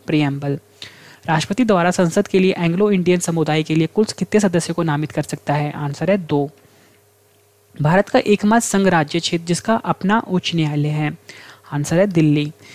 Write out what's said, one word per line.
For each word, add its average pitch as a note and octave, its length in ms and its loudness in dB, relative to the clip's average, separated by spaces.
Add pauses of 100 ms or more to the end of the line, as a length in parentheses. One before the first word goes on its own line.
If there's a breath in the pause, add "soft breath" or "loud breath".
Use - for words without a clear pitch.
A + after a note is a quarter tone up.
प्रीएम्बल। C#3+ 520 -2 (680 loud breath)
राष्ट्रपति E3+ 380 0
द्वारा F3+ 260 4
संसद F#3 360 0
के G3 120 0
लिए F#3 180 2
एंग्लो F3 340 0
इंडियन F3+ 280 2
समुदाय D#3+ 440 0
के D#3 120 -2
लिए D#3+ 120 2
कुल G#3+ 180 0
कितने - 340 -2
सदस्यों F3 340 0
को E3+ 100 -2
नामित D3+ 280 -2
कर D#3 100 -4
सकता - 320 -6
है? D3 180 -2
आंसर D3 400 -4
है G#3 60 2
दो। D3 340 -2 (1300 soft breath)
भारत E3+ 280 2
का C4 100 2
एकमात्र G#3 460 2
संघ G3 220 2
राज्य E3+ 320 2
क्षेत्र E3+ 260 -4
जिसका F3 300 -2
अपना F#3+ 440 0
उच्च F3+ 360 -4
न्यायालय D3+ 340 0
है? D3+ 280 -4 (540 loud breath)
आंसर D3 280 0
है G3+ 80 4
दिल्ली। D3+ 440 2 (240 loud breath)